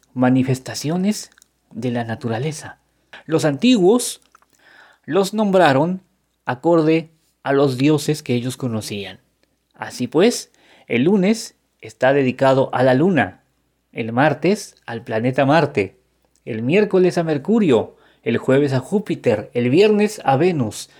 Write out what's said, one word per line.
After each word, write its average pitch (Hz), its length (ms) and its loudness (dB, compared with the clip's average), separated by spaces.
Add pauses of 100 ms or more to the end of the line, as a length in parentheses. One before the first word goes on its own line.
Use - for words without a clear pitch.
(140)
manifestaciones 131 1160 -2 (400)
de 123 200 -6
la 120 140 -4
naturaleza. 120 760 -8 (440)
Los 151 200 -2
antiguos 202 760 2 (840)
los 190 280 -2
nombraron 185 680 2 (420)
acorde 160 640 0 (340)
a 135 80 0
los 139 260 2
dioses 151 440 0
que 127 120 -4
ellos 123 220 -4
conocían. 104 640 -8 (540)
Así - 320 -8
pues, 202 440 0 (360)
el 123 180 0
lunes 202 520 0 (240)
está 127 320 0
dedicado 135 600 2
a 127 100 -2
la 127 120 4
luna, 135 500 0 (480)
el 113 200 -8
martes 156 640 -2 (100)
al 117 180 -12
planeta 123 420 -2
Marte, 143 540 0 (440)
el 113 180 -8
miércoles 180 540 2
a 175 60 -2
Mercurio, 156 760 0 (260)
el 120 160 -2
jueves 135 340 2
a 131 80 0
Júpiter, 175 720 -4
el 120 160 0
viernes 208 540 2
a 135 120 2
Venus, 147 640 -2